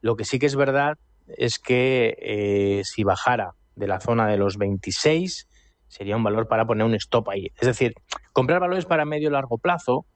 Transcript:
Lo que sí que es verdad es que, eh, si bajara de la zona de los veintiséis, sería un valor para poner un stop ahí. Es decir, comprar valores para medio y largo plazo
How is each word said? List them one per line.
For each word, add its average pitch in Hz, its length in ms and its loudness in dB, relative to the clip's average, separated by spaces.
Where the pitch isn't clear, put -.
Lo 117 140 2
que 104 100 -6
sí 131 140 -2
que 143 80 2
es 139 80 0
verdad 139 420 0
es - 300 -2
que, 127 640 2
eh, 101 640 0
si - 200 -4
bajara 98 500 0
de 101 120 -6
la 95 120 -2
zona 117 280 0
de 104 100 2
los 101 200 0
veintiséis, 151 920 -2
sería 101 280 -6
un 113 80 0
valor 110 240 0
para 113 180 2
poner 110 200 0
un 113 100 2
stop 107 340 -2
ahí. 98 300 -6
Es 117 80 2
decir, 120 260 0
comprar 135 280 2
valores 180 260 -2
para 165 180 2
medio 151 240 -2
y 147 60 0
largo 139 240 -2
plazo 160 480 -2